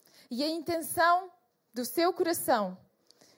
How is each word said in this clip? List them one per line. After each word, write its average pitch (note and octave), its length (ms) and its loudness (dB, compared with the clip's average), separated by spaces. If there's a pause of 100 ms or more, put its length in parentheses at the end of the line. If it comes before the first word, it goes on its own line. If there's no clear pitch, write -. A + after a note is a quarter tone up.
(300)
E B3 140 -4
a D4+ 40 0
intenção E4+ 840 0 (420)
do A#3+ 120 -6
seu F4 280 2
coração B3+ 640 0 (600)